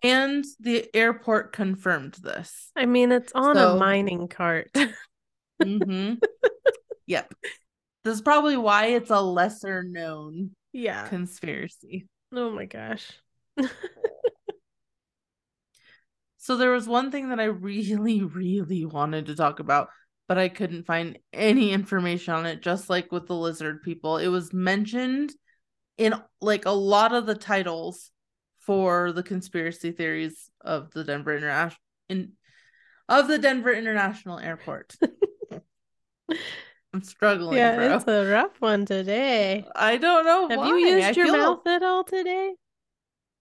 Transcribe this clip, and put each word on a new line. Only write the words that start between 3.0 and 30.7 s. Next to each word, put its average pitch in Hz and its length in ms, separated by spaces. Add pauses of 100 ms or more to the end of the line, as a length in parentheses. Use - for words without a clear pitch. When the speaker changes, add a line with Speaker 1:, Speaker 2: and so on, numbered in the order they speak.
Speaker 2:
it's 247 240
on 277 220
a 285 40 (120)
Speaker 1:
So 185 40
Speaker 2:
mining 190 520
cart. 170 460
<laughs> 277 60 (800)
Speaker 1:
Mm-hmm. 196 540 (960)
Yep. - 260 (680)
This 220 120
is 214 40
probably 294 360
why 214 300
it's 233 240
a 208 100
lesser 190 640
known 165 720 (160)
Speaker 2:
Yeah. 165 340
Speaker 1:
conspiracy. 180 1040 (260)
Speaker 2:
Oh 240 160
my 202 140
gosh. 220 480 (440)
<laughs> 285 60 (2750)
Speaker 1:
So 254 180
there 247 160
was 233 160
one 254 240
thing 277 160
that 247 100
I 220 60
really, 208 760
<laughs> - 20
really 180 600
wanted 151 420
to 147 100
talk 147 240
about, 143 280 (380)
but 185 120
I 185 100
couldn't 175 380
find 165 300 (160)
any 214 380
information 180 640
on 165 120
it, 160 160
just 185 280
like 180 220
with 175 160
the 180 80
lizard 160 480
people. 165 340
It 165 80
was 180 260
mentioned 220 800 (680)
in, 220 160 (260)
like, 208 240
a 190 80
lot 202 420
of 240 120
the 214 100
titles 180 760 (480)
for 180 540
the 175 100
conspiracy 170 720
theories 160 580 (100)
of 156 300